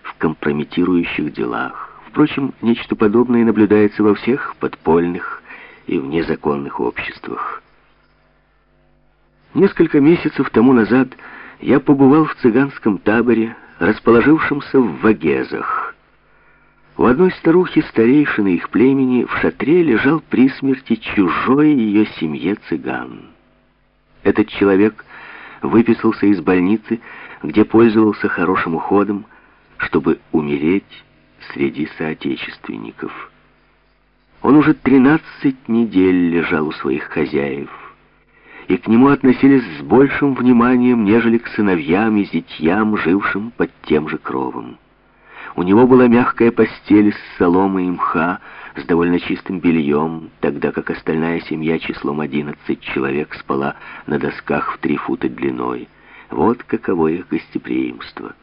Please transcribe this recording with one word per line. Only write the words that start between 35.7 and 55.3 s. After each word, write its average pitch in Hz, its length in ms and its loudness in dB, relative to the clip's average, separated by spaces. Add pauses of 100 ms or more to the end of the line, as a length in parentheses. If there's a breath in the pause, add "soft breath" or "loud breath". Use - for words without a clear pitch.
лежал 78 380 -2
у 78 60 -6
своих 65 320 -4
хозяев, 71 640 -4 (960 loud breath)
и 92 100 0
к - 100 -8
нему 120 200 6
относились 135 560 4 (160)
с - 20 -14
большим 131 540 2
вниманием, 123 680 4
нежели 113 360 2
к - 80 -8
сыновьям 98 720 0
и 98 80 2
зятьям, 90 720 -2
жившим 101 600 -2
под 87 140 -2 (100)
тем 78 260 -2
же 78 120 -8
кровом. 62 580 -8 (800 loud breath)
У - 60 -4
него 101 240 4
была 127 220 6
мягкая 117 440 2
постель 104 580 2
из 104 60 -4 (220)
соломы 95 480 2
и 90 60 -2
мха 87 480 -4 (360 loud breath)
с 69 100 -12
довольно 87 340 2
чистым 92 400 -8
бельем, 80 800 -2
тогда 73 320 -4
как - 180 -8
остальная 80 520 -4
семья 78 360 -4
числом 76 440 -8
одиннадцать 73 600 -8
человек 69 540 -6
спала 69 400 -6 (320 loud breath)
на 73 100 -4
досках 71 560 -6
в - 60 -12
три 71 180 -4
фута 67 320 -6
длиной. 62 600 -8 (420 soft breath)